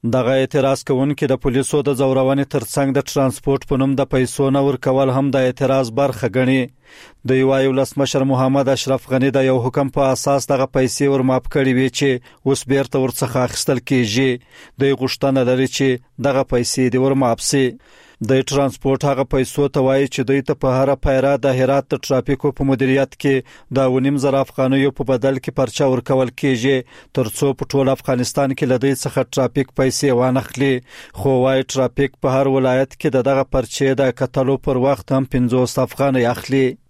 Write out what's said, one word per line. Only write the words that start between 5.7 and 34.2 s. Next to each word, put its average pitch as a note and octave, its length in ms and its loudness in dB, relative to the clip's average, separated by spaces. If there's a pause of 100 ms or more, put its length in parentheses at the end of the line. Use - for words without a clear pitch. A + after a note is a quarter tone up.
برخه C3+ 280 0
ګڼي. B2+ 340 2 (720)
دوی C3 180 2
وایي، C3+ 180 2
ولسمشر C3+ 640 0
محمد C3 420 2
اشرف C3 380 -2
غني C3 200 2
د C3 180 2
یو C3 160 2
حکم C3+ 300 -2
په C3+ 160 2
اساس C#3 400 0
دغه C3+ 240 0
پیسې C3 380 0
ورماپ C3 340 0
کړي C3+ 300 2
وي C3 120 2
چې C#3+ 200 0 (360)
اوس C3+ 220 -2
بیرته C3+ 320 0
ورڅخه B2+ 380 -2
اخیستل B2+ 420 -2 (100)
کیږي. B2+ 420 2 (480)
دوی C#3 140 2
غوښتنه C3 560 0
لري B2+ 180 2
چې C3+ 200 0 (320)
دغه C3 240 0
پیسې B2+ 400 0 (100)
دې B2+ 120 2
ورماپ C3+ 340 0
سي. C#3 260 0 (560)
د C3 280 2
ټرانسپورت C#3 560 -2
هغه C3+ 260 0
پیسو C#3+ 360 0
ته C#3 180 -2
وایي C3+ 220 2
چې - 220 -6
دوی C#3 200 2
ته D#3 40 2 (120)
په C3 120 2
هره C3+ 180 2 (100)
پیره C3+ 260 2 (140)
د C3+ 140 2
هرات C3+ 340 2
د C3+ 120 -4
ټرافیکو C3+ 540 0
په C#3 100 -2
مدیریت C3+ 520 0
کې C#3 140 2 (400)
د C3 140 2
اوه B2+ 160 0
نیم C#3+ 200 0
زره C3+ 200 2
افغانیو C3+ 540 0
په - 100 -4
بدل C3+ 300 0
کې - 220 -8
پرچه C3 320 0
ورکول B2+ 360 0 (120)
کیږي، C3 360 0 (360)
تر B2 240 -2
څو C#3+ 100 0 (140)
په C#3+ 120 -8
ټول C3+ 220 2
افغانستان C3+ 580 -2
کې C#3 180 -4
له B2+ 120 2
دوی C#3 100 2
څخه C3 400 -4
ټرافیک C3 460 -2
پیسې C3+ 300 0 (100)
وانخلي. B2+ 540 0 (480)
خو C3+ 140 2 (100)
وایي C3 260 2
ټرافیک C3 500 -2
په C3 160 0
هر C#3 180 2
ولایت C3 380 2
کې - 240 -2
د B2 120 2
دغه C3+ 140 2 (100)
پرچې C3+ 480 -2
د C3 200 0